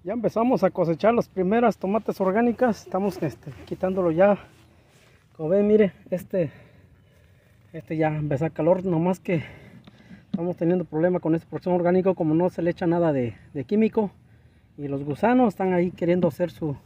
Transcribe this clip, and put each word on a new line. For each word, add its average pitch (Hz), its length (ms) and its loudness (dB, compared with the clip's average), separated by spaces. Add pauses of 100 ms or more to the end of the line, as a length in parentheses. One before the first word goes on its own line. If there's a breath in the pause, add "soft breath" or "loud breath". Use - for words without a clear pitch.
Ya 185 80 -8
empezamos 226 500 0
a 185 80 2
cosechar 180 440 0
las 220 160 -2
primeras 202 480 0
tomates 208 420 -4
orgánicas. 220 640 0
Estamos, 190 380 -4
este, - 280 -8 (140)
quitándolo 185 460 -2
ya. 190 260 4 (960 soft breath)
Como 156 140 -6
ven, 202 180 4
mire, 208 260 4 (180)
este, 180 400 -4 (1200 soft breath)
este 160 240 -8
ya 156 120 2
empezó 151 360 -2
a 160 60 -2
calor, 180 340 2
nomás 180 340 0
que 165 240 -2 (840 loud breath)
estamos 170 320 -6
teniendo 175 260 0
problema 175 360 0
con 160 140 0
este 165 140 -4
porción 175 260 -4
orgánico, 180 400 2
como 156 200 0
no 175 160 2
se 185 100 -8
le 170 80 0
echa 175 180 -4
nada 165 280 2
de, 120 200 -2 (200)
de 135 100 -6
químico. 214 460 0 (680 soft breath)
Y 143 120 -10
los 139 160 -6
gusanos 220 500 2
están 190 180 -2
ahí 175 180 0
queriendo 175 380 0
hacer 170 220 -4
su 147 360 -8